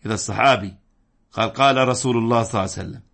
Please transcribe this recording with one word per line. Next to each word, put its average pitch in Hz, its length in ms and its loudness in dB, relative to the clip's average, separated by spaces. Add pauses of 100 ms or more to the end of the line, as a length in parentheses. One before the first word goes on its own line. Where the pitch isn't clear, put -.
إذا 107 80 -4
الصحابي 101 600 0 (560)
قال: 110 180 -2
"قال 131 380 2
رسول 127 300 0
الله 117 260 2
صلى - 60 -6
الله 104 120 -2
عليه 95 280 -8
وسلم" 127 120 -16 (120)